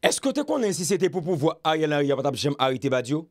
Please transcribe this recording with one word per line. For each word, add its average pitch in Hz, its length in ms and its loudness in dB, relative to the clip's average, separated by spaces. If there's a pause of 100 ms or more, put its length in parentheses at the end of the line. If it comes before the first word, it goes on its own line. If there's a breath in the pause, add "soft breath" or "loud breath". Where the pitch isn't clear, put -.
Eske - 240 2
w 226 80 -2
te 294 100 -2
konnen 240 280 0
si 170 120 -4
se 190 140 2
te 185 100 2
pou 175 140 -4
pouvwa, 160 300 0 (100)
Aryèl 156 300 2
Anri 143 160 2
yo 135 60 2
pa 135 80 -2
t 143 60 0
ap 123 80 -6
janm 143 220 -2
arete 131 320 0
Badyo? 131 380 -2